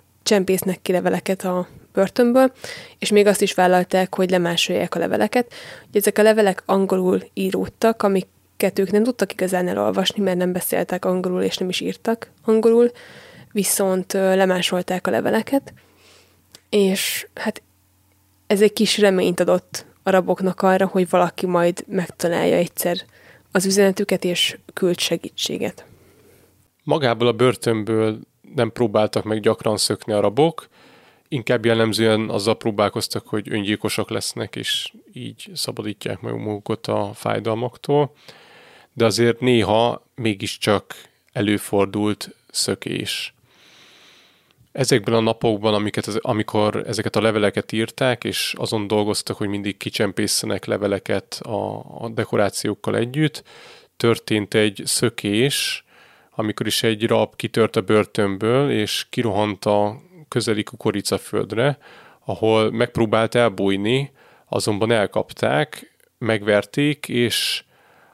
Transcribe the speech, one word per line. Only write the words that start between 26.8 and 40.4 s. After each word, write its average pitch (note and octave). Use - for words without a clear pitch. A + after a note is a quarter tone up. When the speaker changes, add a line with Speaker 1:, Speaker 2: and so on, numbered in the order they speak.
Speaker 2:
Magából A#2+
a A#2+
börtönből A2
nem A2+
próbáltak G#2+
meg G#2+
gyakran A2
szökni -
a G#2
rabok, A#2
inkább A#2+
jellemzően A2
azzal G#2+
próbálkoztak, G#2
hogy G#2
öngyilkosok G#2
lesznek, A2
és -
így A#2+
szabadítják G#2+
meg A#2
magukat G#2+
a G#2+
fájdalmaktól. A2+
De A2+
azért A#2
néha A#2
mégiscsak G#2